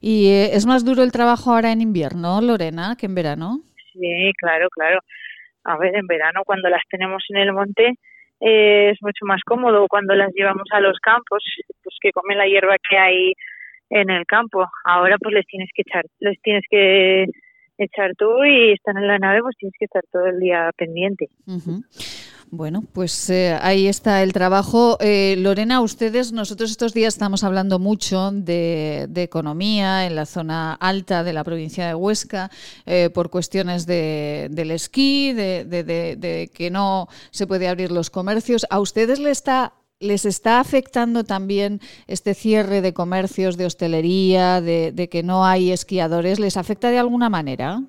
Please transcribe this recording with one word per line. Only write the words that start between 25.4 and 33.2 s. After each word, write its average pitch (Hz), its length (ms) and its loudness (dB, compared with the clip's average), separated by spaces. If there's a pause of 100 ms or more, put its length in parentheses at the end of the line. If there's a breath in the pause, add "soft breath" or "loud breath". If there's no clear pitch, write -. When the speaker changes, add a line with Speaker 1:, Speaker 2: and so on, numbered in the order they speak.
Speaker 1:
ustedes, 233 540 -2
nosotros 214 360 -6
estos 220 220 -4
días 220 220 0
estamos 196 300 -2
hablando 190 340 0
mucho 196 520 -2
de, 165 800 -4
de 170 140 -4
economía 190 840 -2
en 170 100 -4
la 151 100 -4
zona 160 480 -6
alta 185 500 -2
de 175 80 -4
la 156 120 -6
provincia 165 420 -8
de 165 80 -4
Huesca, 196 560 -4 (340 loud breath)
eh, 175 240 2
por 170 220 -4